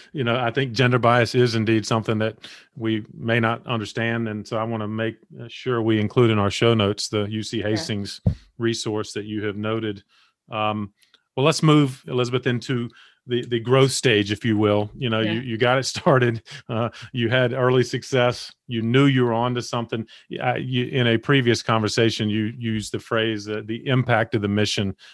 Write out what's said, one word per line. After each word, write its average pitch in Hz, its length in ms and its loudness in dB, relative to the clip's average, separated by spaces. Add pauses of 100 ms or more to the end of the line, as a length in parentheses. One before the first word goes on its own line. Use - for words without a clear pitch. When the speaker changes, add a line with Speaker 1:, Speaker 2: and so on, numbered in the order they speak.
(140)
Speaker 1:
you 143 100 -4
know, 117 160 0
I 117 120 -2
think 135 220 -2
gender 123 260 4
bias 117 340 4
is 123 220 4
indeed 110 300 2
something 110 340 0
that 110 180 -4 (380)
we 113 380 -4
may 117 260 0
not 117 260 -2
understand. 117 640 -4
And 104 180 -8
so 117 100 -6
I 110 60 -2
wanna 113 240 -4
make, 113 300 -4 (240)
uh, 120 60 -16
sure 120 340 -4
we 110 180 2
include 110 300 4
in 107 100 4
our 98 120 2
show 117 240 4
notes 104 320 0
the 107 160 -2
U 110 180 -6
C 110 180 -6
Speaker 2:
Yeah. 101 100 -4
Speaker 1:
Hastings 104 520 -4 (380)
resource 113 540 -4
that 104 120 -8
you 107 200 -6
have 101 120 -4
noted. 107 460 -4 (480)
Um, 107 420 -4 (420)
well, 135 100 2
let's 156 180 2
move, 147 440 4
Elizabeth, 123 380 -2
into 120 440 -4 (380)
the, 120 180 -2
the 120 140 -2
growth 131 320 4
stage, 104 400 2
if 104 120 -6
you 110 140 2
will. 104 380 2
You 127 140 -4
know, 110 120 0
Speaker 2:
Yeah. 110 120 0
Speaker 1:
you, 113 80 -4
you 123 160 -6
got 123 200 2
it 131 80 -2
started, 123 580 2 (260)
uh, 113 200 -2 (240)
you 117 160 0
had 127 240 2
early 127 300 2
success, 123 680 -2 (160)
you 117 140 -4
knew 123 240 4
you 131 180 4
were 117 100 0
onto 123 280 -2
something. 117 460 -6 (220)
Y-, - 100 -10
I, 127 180 0
you, 127 300 -2
in 127 200 2
a 113 100 4
previous 120 440 2
conversation, 113 680 0
you 107 280 -2
used 110 340 -6
the 110 80 -8
phrase 110 460 -2
that 107 220 -8
the 113 200 -8
impact 123 480 2
of 104 60 2
the 104 60 0
mission, 104 480 0 (180)